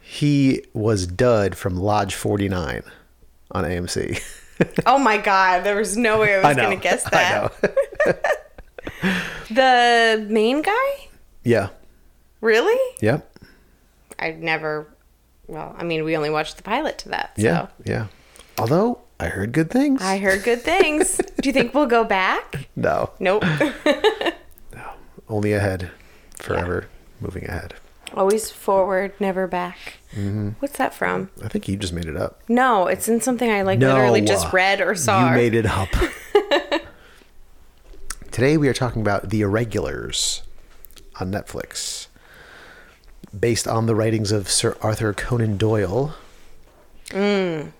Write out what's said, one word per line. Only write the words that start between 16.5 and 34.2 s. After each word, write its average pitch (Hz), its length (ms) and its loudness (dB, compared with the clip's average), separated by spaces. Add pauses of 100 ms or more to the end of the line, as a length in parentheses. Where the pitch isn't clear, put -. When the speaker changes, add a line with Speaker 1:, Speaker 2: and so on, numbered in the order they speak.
Speaker 2:
the - 40 -20
pilot 254 360 -4
to - 100 -14
that, - 280 -4
Speaker 1:
Yeah, - 300 2
Speaker 2:
so. - 60 -18 (140)
Speaker 1:
yeah. 110 200 -4 (520)
Although, 175 420 2 (180)
I - 100 -4
heard 101 240 -4
good 160 180 0
things. 269 320 2
Speaker 2:
I 190 160 0
heard 196 260 2
good 240 160 2
things. 311 560 2 (120)
Speaker 1:
<laughs> - 120 -8
Speaker 2:
Do 262 80 0
you 277 60 0
think 240 200 2
we'll 294 120 4
go 233 180 4
back? 196 720 -2
Speaker 1:
No. - 420 0
Speaker 2:
Nope. 190 300 2
<laughs> 156 60 0 (1200)
Speaker 1:
No. - 160 -16 (380)
Only 104 260 0
ahead. 92 360 -2 (460)
Forever 90 460 -2
Speaker 2:
Yeah. - 420 -18
Speaker 1:
moving 90 220 -8
ahead. - 280 -10 (380)
Speaker 2:
Always 208 380 0
forward, 190 680 0
never 190 280 -2
back. 180 480 -8 (180)
Speaker 1:
Mm-hmm. 104 380 -4 (100)
Speaker 2:
What's - 180 -6
that - 160 -2
from? 185 360 -2 (120)
Speaker 1:
I - 60 -8
think - 180 -4
you 98 100 -2
just 98 180 -4
made 85 100 -6
it 78 120 -8
up. - 320 -6
Speaker 2:
No, 233 400 2
it's 190 200 -4
in 226 140 2
something 247 280 0
I, 202 120 0
like, 190 160 2
Speaker 1:
No. 135 160 4
Speaker 2:
literally 123 260 4